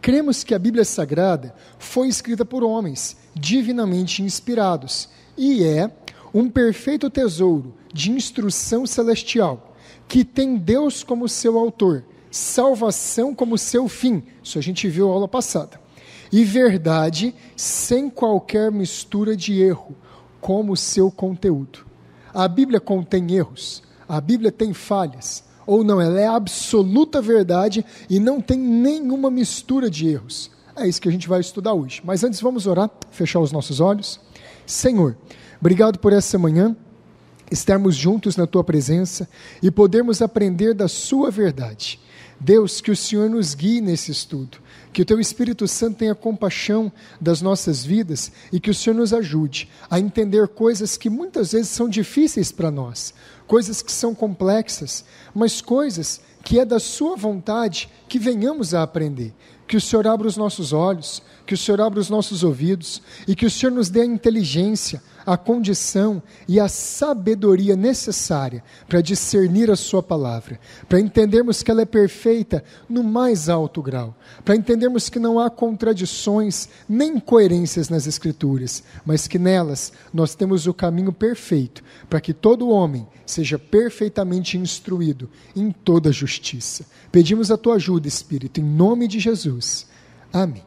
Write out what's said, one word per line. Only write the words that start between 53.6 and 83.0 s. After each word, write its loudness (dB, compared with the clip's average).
que -10
são -4
complexas, -2
mas 0
coisas -4
que 2
é 4
da 0
Sua -4
vontade -4
que -4
venhamos -2
a 2
aprender. -6
Que 0
o 4
Senhor 0
abra 0
os -2
nossos -4
olhos, -2
que -2
o -2
Senhor 0
abra 0
os -4
nossos -2
ouvidos -2
e 0
que 0
o 4
Senhor 0
nos -2
dê 2
a 4
inteligência, -2
a 2
condição 0
e 4
a 4
sabedoria 0
necessária -4
pra 2
discernir 2
a 4
Sua -2
palavra, -6
pra 4
entendermos 2
que -2
ela 4
é 2
perfeita 0
no -2
mais 0
alto -2
grau, -8
pra 4
entendermos 0
que -4
não 2
há 2
contradições -2
nem 0
incoerências 4
nas -2
Escrituras, -4
mas 0
que -2
nelas 0
nós 0
temos 0
o 0
caminho -2
perfeito -2
pra 0
que -6
todo 4
homem 0